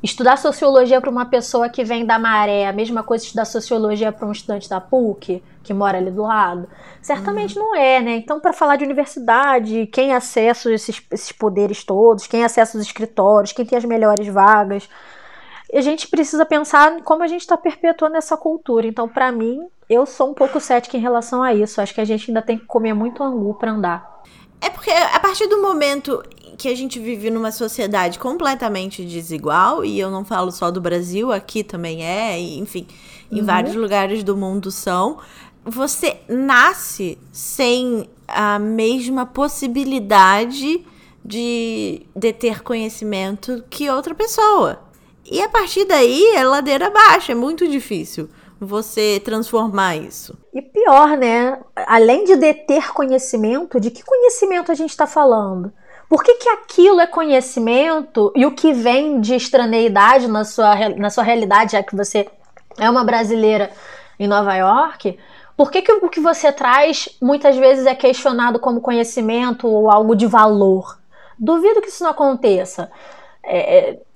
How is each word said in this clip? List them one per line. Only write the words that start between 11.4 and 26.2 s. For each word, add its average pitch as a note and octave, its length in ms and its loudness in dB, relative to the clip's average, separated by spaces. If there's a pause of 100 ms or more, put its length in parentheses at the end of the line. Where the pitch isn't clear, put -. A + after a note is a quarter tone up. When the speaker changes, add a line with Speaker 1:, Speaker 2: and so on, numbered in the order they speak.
Speaker 1:
todos, G#3 440 4
quem A#3 160 -2
acessa A3+ 340 0
os G#3+ 60 -6
escritórios, G3+ 680 0
quem A#3+ 120 -6
tem A#3+ 120 -2
as A#3 80 -4
melhores G#3+ 420 0
vagas, G3+ 600 2 (840)
a C#4+ 80 2
gente D4+ 260 -4
precisa D#4 380 0
pensar D#4 580 2
como D#4+ 200 0
a E4+ 40 -2
gente F4 180 -6
tá E4+ 120 0
perpetuando E4 580 -2
essa D#4 220 -2
cultura. D4 500 -2
Então, A3+ 220 -6
pra B3+ 220 -2
mim, A#3 280 -6 (300)
eu A#3+ 160 4
sou C#4 240 -2
um D4 40 -10
pouco C4+ 260 0
cética B3 360 -2
em A#3 60 -4
relação A#3+ 420 -2
a B3+ 100 0
isso. G#3 280 -2
Acho G3 120 -6
que - 80 -8
a G#3+ 40 -2
gente G#3+ 240 -6
ainda A3+ 120 -2
tem A3+ 160 -4
que A3 80 -14
comer A3 280 -4
muito A#3 300 -6
angu A3 320 -4
pra A3 160 -6
andar. F3+ 500 -6 (400)
Speaker 2:
É - 80 -6
porque - 220 -8
a - 280 2
partir G4 280 0
do G4+ 140 2
momento C#4+ 640 -2 (340)